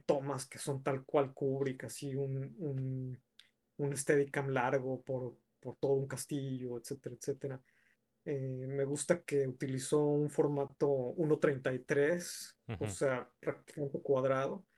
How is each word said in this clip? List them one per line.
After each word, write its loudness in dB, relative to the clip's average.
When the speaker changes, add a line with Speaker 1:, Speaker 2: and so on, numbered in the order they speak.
Speaker 1:
tomas 2
que -16
son -2
tal 0
cual 2
Kubrick, 0
así -6
un, -2
un, -4
un -2
Steadicam 2
largo 0
por, -4
por -10
todo 2
un 2
castillo, -6
etcétera, -10
etcétera. -6
Eh, -4
me 0
gusta 2
que 2
utilizó 0
un 2
formato 2
uno 2
treinta 2
y -2
tres, 0
o -4
Speaker 2:
Ujú. -2
Speaker 1:
sea, 0
prácticamente -4
cuadrado, 2